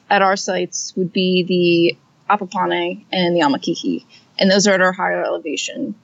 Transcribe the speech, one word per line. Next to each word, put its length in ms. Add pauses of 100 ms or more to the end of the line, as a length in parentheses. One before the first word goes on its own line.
(100)
at 120
our 140
sites 600
would 160
be 300
the 920
apapane 800
and 240
the 40
amakihi. 640 (340)
And 120
those 160
are 60
at 100
our 100
higher 320
elevation 800